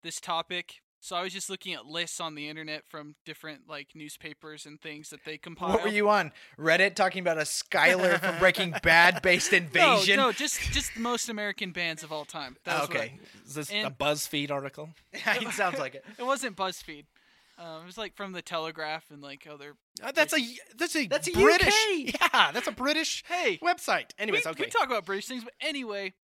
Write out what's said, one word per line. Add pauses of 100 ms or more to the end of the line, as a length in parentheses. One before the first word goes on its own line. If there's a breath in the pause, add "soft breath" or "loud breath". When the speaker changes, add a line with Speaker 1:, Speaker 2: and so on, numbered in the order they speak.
Speaker 1:
this
topic (240)
so
I
was
just
looking
at
lists
on
the
internet
from (120)
different,
like,
newspapers
and
things
that
they
compile.
Speaker 2:
What
were
you
on? (260 loud breath)
Reddit
talking
about
a
Skylar
from
Breaking
Speaker 1:
<laughs>
Speaker 2:
Bad
based
Speaker 1:
No,
Speaker 2:
invasion?
Speaker 1:
no,
just, (120)
just
most
American
bands
of
all
time.
That
was
what
I
Speaker 2:
Okay. (260 loud breath)
Speaker 3:
Is
this
Speaker 1:
and
Speaker 3:
a
BuzzFeed
article? (120)
Speaker 2:
<laughs>
It
sounds
like
it.
Speaker 1:
<laughs>
It
wasn't
BuzzFeed. (540 soft breath)
Um,
it
was,
like,
from
The
Telegraph
and,
like,
other (260)
Speaker 3:
Uh,
that's
a
Speaker 1:
places.
Speaker 3:
y-,
that's
a
Speaker 2:
That's
a
Speaker 3:
British
Speaker 2:
U
K.
Speaker 3:
<laughs> (140)
Yeah,
that's
a
British
Speaker 1:
Hey,
Speaker 3:
website.
Anyways,
Speaker 1:
we,
Speaker 3:
okay.
Speaker 1:
we
talk
about
British
things,
but
anyway